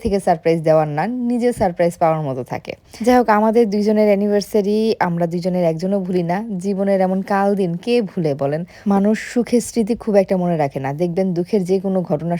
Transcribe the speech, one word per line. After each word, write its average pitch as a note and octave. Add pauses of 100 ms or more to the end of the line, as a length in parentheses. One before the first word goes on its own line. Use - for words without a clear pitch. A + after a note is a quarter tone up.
থেকে G3+
সারপ্রাইজ E3 (100)
দেওয়ার D#3 (100)
না, D#3+ (260)
নিজে A#3+ (120)
সারপ্রাইজ F3
পাওয়ার D#3+
মতো C3 (100)
থাকে। - (340)
যাই B3
হোক, A#3+ (100)
আমাদের A3 (100)
দুইজনের G#3+
অ্যানিভার্সারি G#3 (300)
আমরা E3+
দুইজনের F3+
একজনও F#3
ভুলি F3+
না। F#3 (280)
জীবনের G3
এমন F#3+ (140)
কাল G3 (120)
দিন F3 (120)
কে A#3+ (160)
ভুলে D#3 (100)
বলেন? D3 (320)
মানুষ G3+ (160)
সুখের A#3+
স্মৃতি A3+
খুব G#3
একটা F#3+
মনে F3
রাখে C#3
না, C3+ (100)
দেখবেন F3+ (100)
দুঃখের F3+
যে F#3+
কোনো F#3+ (120)
ঘটনা E3+